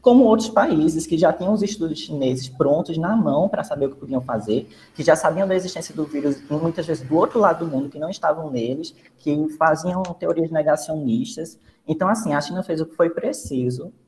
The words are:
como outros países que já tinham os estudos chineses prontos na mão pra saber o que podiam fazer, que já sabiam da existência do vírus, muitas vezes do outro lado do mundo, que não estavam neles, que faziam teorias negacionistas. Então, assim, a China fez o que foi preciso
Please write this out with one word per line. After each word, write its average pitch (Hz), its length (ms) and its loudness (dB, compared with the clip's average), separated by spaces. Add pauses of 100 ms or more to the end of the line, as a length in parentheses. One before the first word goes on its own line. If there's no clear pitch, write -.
como 254 200 8
outros 220 260 4
países 160 580 2
que 165 100 0
já 160 160 6
tinham 180 180 -2
os 202 120 2
estudos 165 340 -4
chineses 131 500 -4
prontos 147 480 0
na 175 200 0
mão 165 340 2
pra 151 140 -4
saber 143 240 -2
o - 20 -2
que 139 100 -12
podiam 127 220 -4
fazer, 113 480 -4 (240)
que - 80 -12
já 156 140 6
sabiam 165 320 0
da 190 80 2
existência 180 400 -6
do 156 100 -2
vírus, 143 420 -2
muitas 160 380 -2
vezes 135 240 -4
do 156 60 2
outro 208 240 2
lado 170 260 2
do 156 60 -6
mundo, 139 180 -4
que 151 80 -14
não 151 100 -6
estavam 160 440 -4
neles, 127 440 -4 (220)
que 151 400 -2
faziam 165 460 0
teorias 165 480 -4
negacionistas. 151 1080 -2 (280)
Então, 160 200 0
assim, 208 280 0
a 147 40 2
China 147 220 -6
fez 160 180 -4
o 160 60 -2
que - 100 -20
foi 170 140 2
preciso 147 840 -4 (160)